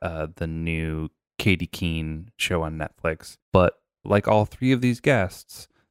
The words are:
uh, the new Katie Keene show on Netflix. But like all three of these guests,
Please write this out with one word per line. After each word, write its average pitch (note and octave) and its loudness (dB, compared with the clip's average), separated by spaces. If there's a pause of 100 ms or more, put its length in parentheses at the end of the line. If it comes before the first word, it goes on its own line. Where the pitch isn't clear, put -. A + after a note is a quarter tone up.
uh, D#2+ -6
the E2 -4
new D#2+ -4 (300)
Katie F2 2
Keene D#2+ -6
show F2 -2
on D#2+ -6
Netflix. - -8 (140)
But F2+ 6 (240)
like G2+ 2
all G#2+ 4
three B2+ -2
of B2 2
these B2 0
guests, - -2 (240)